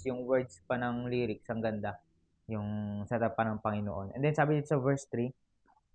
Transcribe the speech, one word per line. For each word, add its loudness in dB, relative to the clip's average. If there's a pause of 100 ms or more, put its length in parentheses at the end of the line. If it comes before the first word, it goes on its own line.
yung -4
words 2
pa 0
ng -2
lyrics, -2
ang -2
ganda. -2 (500)
Yung -2
sarap 2
pa 2
ng 0
Panginoon. -2
And -6
then 2
sabi 4
dito -2
sa 4
verse 0
three, -2 (640)